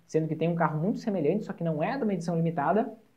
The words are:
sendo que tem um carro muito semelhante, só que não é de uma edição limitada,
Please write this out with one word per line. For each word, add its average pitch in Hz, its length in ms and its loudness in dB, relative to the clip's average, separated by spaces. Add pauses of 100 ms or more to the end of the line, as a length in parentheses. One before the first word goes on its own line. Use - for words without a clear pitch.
sendo 156 220 0
que 156 80 -2
tem 170 120 0
um 170 60 0
carro 156 240 2
muito 180 200 0
semelhante, 190 480 0
só 196 60 -8
que 170 120 -6
não 160 180 0
é 226 140 0
de 277 80 -4
uma 208 80 2
edição 170 240 -2
limitada, 165 580 0 (220)